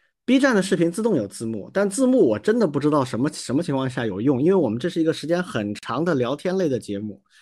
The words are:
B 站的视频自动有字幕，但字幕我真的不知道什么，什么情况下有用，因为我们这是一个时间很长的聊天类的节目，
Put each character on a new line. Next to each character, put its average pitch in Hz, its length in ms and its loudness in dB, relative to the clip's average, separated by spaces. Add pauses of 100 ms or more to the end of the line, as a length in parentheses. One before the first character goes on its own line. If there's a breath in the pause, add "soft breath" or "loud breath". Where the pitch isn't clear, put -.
(280)
B 262 100 6
站 254 160 4
的 196 60 4
视 185 160 0
频 170 160 2
自 214 100 -6
动 214 140 2
有 104 100 0
字 113 200 -10
幕， 113 260 -8
但 202 160 0
字 254 180 0
幕 254 120 4
我 117 200 4
真 220 200 2
的 202 100 2
不 143 100 -2
知 147 120 2
道 147 120 2
什 113 160 -4
么， 139 140 0
什 - 180 -12
么 143 120 0
情 151 120 -2
况 131 140 -2
下 123 160 -4
有 98 160 -4
用， 127 220 2
因 170 80 4
为 196 40 4
我 160 140 2
们 110 100 -2
这 185 80 -4
是 170 140 -4
一 160 40 2
个 160 60 2
时 - 160 -6
间 170 160 0
很 107 340 -4
长 127 280 -4
的 175 100 0
聊 127 220 0
天 180 180 -4
类 190 140 0
的 127 100 -2
节 101 200 -8
目， 104 240 -10 (200 soft breath)